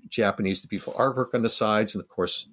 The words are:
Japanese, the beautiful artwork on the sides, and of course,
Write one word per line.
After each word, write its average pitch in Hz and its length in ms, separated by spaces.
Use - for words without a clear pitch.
Japanese, 98 520
the - 80
beautiful - 260
artwork 127 400
on 123 80
the 113 80
sides, 107 440
and 98 80
of - 60
course, - 440